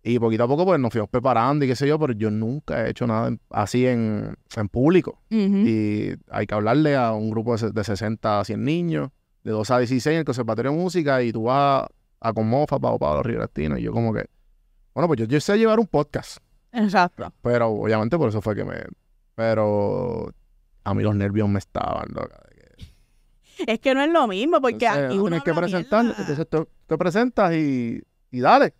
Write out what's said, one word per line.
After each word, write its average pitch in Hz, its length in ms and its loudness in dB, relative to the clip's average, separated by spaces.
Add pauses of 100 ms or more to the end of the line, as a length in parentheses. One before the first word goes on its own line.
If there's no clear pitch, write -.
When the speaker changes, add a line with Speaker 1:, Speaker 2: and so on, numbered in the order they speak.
Speaker 1:
Y 120 160 0
poquito 113 280 2
a - 20 -2
poco, 147 180 2
pues, 175 140 4
nos 120 140 0
fuimos 107 160 -2
preparando 131 560 2
y - 20 0
qué 127 80 0
sé 143 100 -2
yo, 151 140 2
pero 139 140 0
yo 107 180 -2
nunca 113 540 -4
he 120 40 -4
hecho 120 160 -4
nada 113 220 0
en, 120 220 -6
así 120 360 0
en, 107 480 -2 (220)
en 107 140 -4
público. 151 600 2
Speaker 2:
Ujú. 202 280 2 (100)
Speaker 1:
Y 107 460 0 (180)
hay 104 160 -4
que 104 80 -4
hablarle 139 400 2
a 117 160 0
un 110 180 -4
grupo 113 220 -2
de 113 60 0
se-, 107 140 -2
de 107 120 -4
sesenta 107 560 -2
a 101 60 -2
cien 107 180 -6
niños, 156 460 -2 (340)
de 110 80 -6
dos 107 200 -4
a 123 60 4
dieciséis 127 360 0
en 165 60 0
el 151 60 -4
Conservatorio 117 460 -2
de 156 60 -2
Música, 165 440 0
y 117 120 -2
tú 113 100 -4
vas 139 400 2 (380)
a, 113 80 -2
a 107 40 -2
con 110 140 0
Mofa, 139 320 0
Pau 117 180 0
Pablo 73 260 0
Rivera 113 220 -2
Espino, - 320 -4
y 117 60 -6
yo 110 80 -4
como 113 220 0
que, 104 120 -4 (680)
bueno, 160 160 0
pues 135 100 0
yo, 113 60 0
yo 139 160 0
sé 202 160 0
llevar 220 240 4
un 202 60 0
podcast. - 500 -4 (340)
Speaker 2:
Exacto. 180 600 0 (100)
Speaker 1:
Pero 120 280 2
obviamente 110 480 0
por 139 120 2
eso 104 120 -2
fue 107 140 -2
que 104 80 -4
me, 87 180 -8 (540)
pero 101 1000 0 (520)
a 101 80 -2
mí 101 100 0
los 104 120 2
nervios 101 340 0
me 101 100 0
estaban, - 540 -6
loca, 50 240 -10 (120)
de - 60 -20 (1120)
que 226 80 -2
Speaker 2:
Es 226 60 -2
que 262 140 2
no 269 80 2
es 302 80 2
lo 311 180 4
mismo, 262 340 2
porque 233 240 0
Speaker 1:
Entonces, 147 200 2
Speaker 2:
aquí 131 120 0
Speaker 1:
ah, 196 40 2
Speaker 2:
uno 208 80 2
Speaker 1:
tienes 170 140 -2
que 175 80 0
Speaker 2:
habla 160 100 0
Speaker 1:
presentar, 185 440 0
Speaker 2:
mierda. 214 160 -4
Speaker 1:
entonces 156 280 -4
tú 156 200 -2 (180)
te 160 100 0
presentas 180 560 2
y, 131 480 -2 (300)
y 123 80 -6
dale. 185 400 4